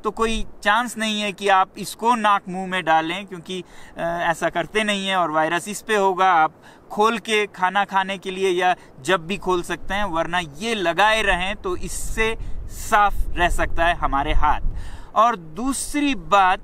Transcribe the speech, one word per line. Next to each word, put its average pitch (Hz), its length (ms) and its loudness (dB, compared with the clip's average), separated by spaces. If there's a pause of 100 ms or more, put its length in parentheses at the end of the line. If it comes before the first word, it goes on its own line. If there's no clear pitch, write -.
तो 220 80 -2
कोई 226 340 -2 (180)
चांस 220 340 0
नहीं 214 240 -2
है 208 100 -4
कि 196 180 -6
आप 190 280 4
इसको 220 380 -2
नाक 208 340 2
मुंह 185 180 -6
में 185 180 -4
डालें, 160 400 0
क्योंकि, 180 380 -10 (340)
अ, - 40 -8
ऐसा 170 480 -2
करते 214 340 -2
नहीं 202 240 -2
हैं 190 80 0
और 170 160 0
वायरस 160 360 0
इस 208 140 -8
पे 220 140 -2
होगा। 190 380 4
आप 160 200 4 (380)
खोल 220 280 2
के 214 280 0
खाना 185 380 0
खाने 190 320 -2
के 185 140 -8
लिए 190 200 0
या 180 240 2 (260)
जब 160 260 0
भी 190 100 -4
खोल 175 260 0
सकते 180 300 -6
हैं, 202 100 0
वरना 165 360 -2
ये 175 360 -4
लगाए 202 460 2
रहें 190 340 0
तो 180 220 -4
इससे 220 580 -2 (340)
साफ 208 460 2 (140)
रह 170 200 2
सकता 165 360 0
है 170 100 2
हमारे 147 380 -2
हाथ। 143 280 4 (540)
और 226 200 4
दूसरी 247 800 -2
बात 190 480 4